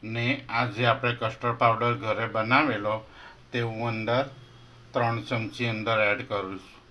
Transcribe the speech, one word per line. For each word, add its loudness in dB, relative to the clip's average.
ને -2
આ 2
જે -2
આપણે 2
કસ્ટર્ડ -2
પાવડર 4
ઘરે -2
બનાવેલો 2
તે -2
હું -4
અંદર 0
ત્રણ 2
ચમચી -4
અંદર 0
એડ 2
કરું -6
છું. -20